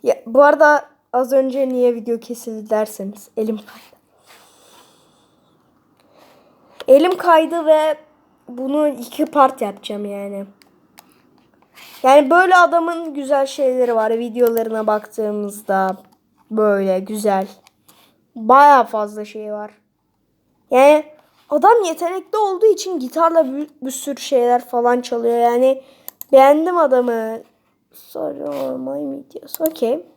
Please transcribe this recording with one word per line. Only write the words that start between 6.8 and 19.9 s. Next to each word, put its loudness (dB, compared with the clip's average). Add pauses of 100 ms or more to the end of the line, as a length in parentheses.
Elim 6
kaydı 0
ve 2 (520)
bunu -4
iki -6
part 0
yapacağım -10
yani. -12 (1600)
Yani 6
böyle 4
adamın 0
güzel -2
şeyleri -2
var. -2
Videolarına -2
baktığımızda -4 (540)
böyle 0
güzel. -4 (880)
Bayağı 6
fazla -8
şey -14
var. -12 (1000)